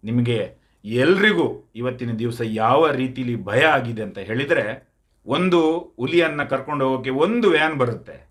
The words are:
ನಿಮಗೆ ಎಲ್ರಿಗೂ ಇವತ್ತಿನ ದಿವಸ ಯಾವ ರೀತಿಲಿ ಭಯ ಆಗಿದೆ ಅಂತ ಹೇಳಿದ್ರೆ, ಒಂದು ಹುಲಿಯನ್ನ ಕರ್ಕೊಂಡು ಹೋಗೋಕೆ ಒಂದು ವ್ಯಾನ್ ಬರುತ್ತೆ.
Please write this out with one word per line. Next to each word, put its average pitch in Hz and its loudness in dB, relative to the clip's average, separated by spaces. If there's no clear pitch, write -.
ನಿಮಗೆ 120 0
ಎಲ್ರಿಗೂ 165 2
ಇವತ್ತಿನ 120 -6
ದಿವಸ 117 -4
ಯಾವ 113 4
ರೀತಿಲಿ 127 -4
ಭಯ 110 2
ಆಗಿದೆ 120 0
ಅಂತ 98 -10
ಹೇಳಿದ್ರೆ, 120 -2
ಒಂದು 175 2
ಹುಲಿಯನ್ನ 147 0
ಕರ್ಕೊಂಡು 139 -2
ಹೋಗೋಕೆ 131 -2
ಒಂದು 196 2
ವ್ಯಾನ್ 156 2
ಬರುತ್ತೆ. - -4